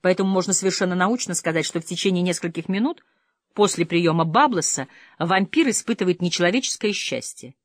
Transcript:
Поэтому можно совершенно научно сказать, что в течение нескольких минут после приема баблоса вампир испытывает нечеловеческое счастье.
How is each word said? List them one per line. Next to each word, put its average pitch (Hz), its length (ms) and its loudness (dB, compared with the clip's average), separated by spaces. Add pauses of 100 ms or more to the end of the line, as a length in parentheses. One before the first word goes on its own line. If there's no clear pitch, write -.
Поэтому 190 300 2
можно 190 220 2
совершенно 185 440 0
научно 190 380 0
сказать, 160 300 -2
что - 160 -4
в 165 40 -16
течение 180 380 0
нескольких 170 460 -4
минут 226 360 -2 (500)
после 190 320 2
приема 170 380 2
баблоса 170 640 0 (320)
вампир 190 500 2
испытывает 185 500 -2
нечеловеческое 180 720 0
счастье. - 640 -8 (100)